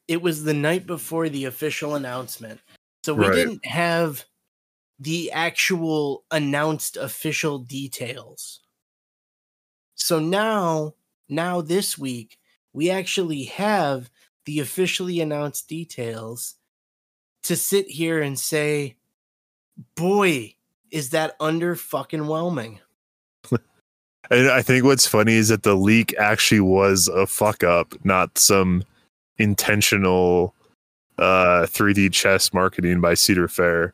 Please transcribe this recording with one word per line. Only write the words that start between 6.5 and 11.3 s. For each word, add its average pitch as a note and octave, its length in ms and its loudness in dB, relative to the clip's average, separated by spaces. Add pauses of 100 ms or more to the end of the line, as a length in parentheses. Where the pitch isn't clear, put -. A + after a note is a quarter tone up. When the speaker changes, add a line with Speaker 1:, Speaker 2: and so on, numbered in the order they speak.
Speaker 1:
official C#3+ 600 -6
details. B2 1000 -14 (1300)
So E3 240 -2
now, E3+ 760 -2 (320)
now E3+ 340 -4